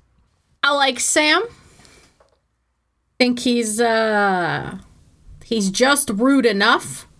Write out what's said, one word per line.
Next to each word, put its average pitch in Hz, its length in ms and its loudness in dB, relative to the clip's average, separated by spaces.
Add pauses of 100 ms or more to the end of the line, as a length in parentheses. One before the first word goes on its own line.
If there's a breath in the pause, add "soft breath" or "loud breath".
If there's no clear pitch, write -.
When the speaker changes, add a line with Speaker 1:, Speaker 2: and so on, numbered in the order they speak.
(240)
Speaker 1:
<laughs> - 380 -12
Speaker 2:
I 285 100 2
like 269 280 2
Sam. 311 420 2 (1800 soft breath)
Think 247 220 0
he's, 233 400 -4
uh, 202 1000 -2 (680)
he's 202 260 -2
just 262 400 0
rude 247 360 2
enough. 220 600 0 (140)